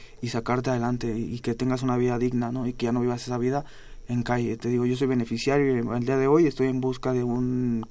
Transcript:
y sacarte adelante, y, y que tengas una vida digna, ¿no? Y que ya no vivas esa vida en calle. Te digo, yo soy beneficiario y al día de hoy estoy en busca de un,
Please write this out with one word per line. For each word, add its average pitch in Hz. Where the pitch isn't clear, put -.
y 120
sacarte 123
adelante, 120
y, 113
y 123
que 120
tengas 127
una 127
vida 123
digna, 120
¿no? 123
Y 123
que 120
ya 117
no 123
vivas 123
esa 123
vida 131
en 120
calle. 120
Te 113
digo, 123
yo 123
soy 135
beneficiario 131
y 117
al 120
día 131
de 135
hoy 156
estoy 131
en 131
busca 127
de 123
un, 123